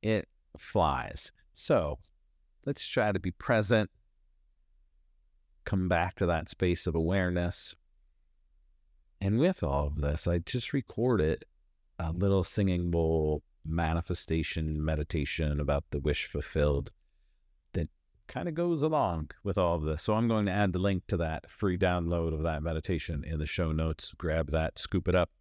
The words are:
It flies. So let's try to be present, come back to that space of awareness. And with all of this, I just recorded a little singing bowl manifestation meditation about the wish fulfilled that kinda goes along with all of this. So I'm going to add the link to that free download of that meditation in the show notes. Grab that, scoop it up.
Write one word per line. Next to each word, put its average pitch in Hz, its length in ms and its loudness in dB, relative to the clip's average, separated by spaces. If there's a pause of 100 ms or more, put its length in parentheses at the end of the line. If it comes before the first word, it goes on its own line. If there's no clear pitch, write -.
It 107 260 0 (300)
flies. - 720 0 (220)
So 80 460 0 (640)
let's 139 220 -4
try 107 240 0
to 95 80 0
be 90 120 -4
present, 110 600 2 (1700)
come 92 240 0
back 87 280 2
to 95 100 0
that 85 240 0
space - 380 0
of 80 80 0
awareness. 87 800 0 (1400)
And 98 180 2
with 180 240 2
all 73 240 0
of 73 160 -2
this, 71 240 -2
I 87 140 2
just - 340 -6
recorded 113 720 0 (540)
a 80 120 -2
little 95 320 2
singing 90 460 0
bowl 80 540 2 (200)
manifestation 80 1200 -2
meditation 76 760 -2
about 69 320 0
the 73 80 -4
wish 71 260 -2
fulfilled 73 680 0 (800)
that 85 140 -2 (400)
kinda 165 240 -6
goes 170 300 0
along 113 480 0 (140)
with 98 160 0
all 87 160 4
of 78 80 -2
this. 78 180 -2
So 107 140 0
I'm 117 120 2
going 110 200 2
to 92 40 0
add 98 220 2
the 90 60 0
link 98 280 0
to 98 100 -2
that 80 340 -4
free 92 260 0
download 85 560 2
of 76 80 -4
that 78 220 -2
meditation 80 600 -4
in 80 140 -6
the 76 80 -2
show 80 260 -2
notes. 80 420 -2
Grab 80 360 -2
that, 80 300 -2
scoop - 280 -2
it 90 60 2
up. 90 160 4 (120)